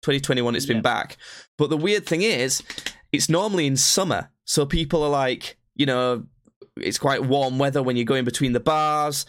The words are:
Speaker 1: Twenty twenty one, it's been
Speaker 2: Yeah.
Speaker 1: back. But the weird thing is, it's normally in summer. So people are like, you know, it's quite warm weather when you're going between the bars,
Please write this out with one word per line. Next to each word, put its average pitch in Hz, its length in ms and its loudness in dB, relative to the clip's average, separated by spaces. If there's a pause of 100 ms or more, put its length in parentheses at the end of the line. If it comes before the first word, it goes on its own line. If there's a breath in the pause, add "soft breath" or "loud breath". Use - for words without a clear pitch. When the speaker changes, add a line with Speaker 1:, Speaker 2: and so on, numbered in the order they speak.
Speaker 1:
Twenty 139 180 0
twenty 131 220 0
one, 120 140 0
it's 139 100 -2
been 127 120 2
Speaker 2:
Yeah. 107 40 0
Speaker 1:
back. 120 360 -2 (400 loud breath)
But 147 120 2
the 156 80 0
weird 196 280 0
thing 165 180 0
is, 135 380 0 (500 loud breath)
it's - 180 0
normally 180 380 2
in 135 100 0
summer. 143 520 0 (160)
So 143 200 2
people 156 380 0
are 147 60 0
like, 135 480 -2 (180)
you 143 100 2
know, 123 400 0 (520)
it's - 200 -4
quite 139 280 0
warm 131 340 2
weather 139 240 2
when 127 120 0
you're 120 100 0
going 131 200 0
between 123 280 0
the 120 60 2
bars, 151 680 0